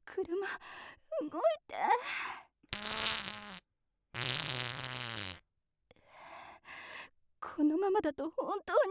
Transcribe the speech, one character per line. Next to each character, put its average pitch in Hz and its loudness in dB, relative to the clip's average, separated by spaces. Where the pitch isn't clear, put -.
車、 381 -4
動 302 -2
い 302 -6
て。 - -10
こ - 0
の 302 8
ま 381 4
ま 403 4
だ 302 2
と 311 -4
本 - -2
当 349 -2